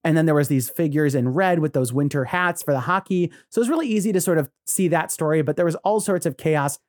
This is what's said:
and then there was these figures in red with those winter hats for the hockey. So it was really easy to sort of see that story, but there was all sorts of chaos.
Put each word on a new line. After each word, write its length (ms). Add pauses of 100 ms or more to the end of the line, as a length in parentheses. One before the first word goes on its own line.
and 140
then 100
there 80
was 140
these 200
figures 460
in 140
red 320
with 120
those 200
winter 320
hats 400
for 80
the 80
hockey. 500 (200)
So 100
it 20
was 80
really 180
easy 240
to 80
sort 180
of 120 (160)
see 220
that 240
story, 300
but 120
there 100
was 120
all 240
sorts 260
of 100
chaos. 520